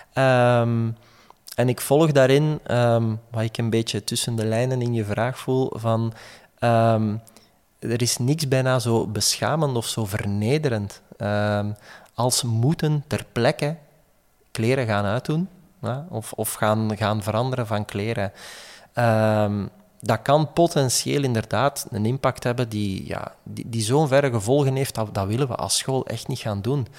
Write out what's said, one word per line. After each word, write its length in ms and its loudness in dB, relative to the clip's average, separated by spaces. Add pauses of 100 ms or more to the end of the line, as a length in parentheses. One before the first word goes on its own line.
(120)
Ehm, 800 4 (640)
en 140 2
ik 120 0
volg 320 4
daarin, 520 4
ehm, 500 2 (160)
wat 120 -4
ik 160 -4
een 120 0
beetje 340 0
tussen 320 -4
de 80 0
lijnen 380 0
in 120 0
je 100 0
vraag 340 -2
voel: 360 0
van, 380 0 (460)
ehm, 560 4 (640)
er 240 -2
is 160 0
niks 300 0
bijna 300 2
zo 280 2
beschamend 720 0
of 100 -2
zo 200 -4
vernederend, 920 -2 (160)
ehm, 540 0 (440)
als 280 0
moeten 640 0
ter 260 -4
plekke 440 0 (720)
kleren 360 0
gaan 180 0
uitdoen, 440 -2 (320)
hè, 180 -4 (100)
of, 240 -8
of 200 -4
gaan, 440 0
gaan 260 0
veranderen 440 -2
van 180 -2
kleren. 480 -4 (600)
Ehm, 760 2 (340)
dat 220 -2
kan 300 2
potentieel 680 2
inderdaad 680 -2
een 160 -2
impact 380 -2
hebben 240 0
die, 380 -4
ja, 360 -10
die, 260 -12
die 140 -4
zo'n 260 2
verre 220 4
gevolgen 460 2
heeft, 180 -2
dat, 200 -4
dat 120 0
willen 220 0
we 60 -4
als 220 -2
school 300 -2
echt 220 -8
niet 100 -6
gaan 240 -6
doen. 240 -2 (120)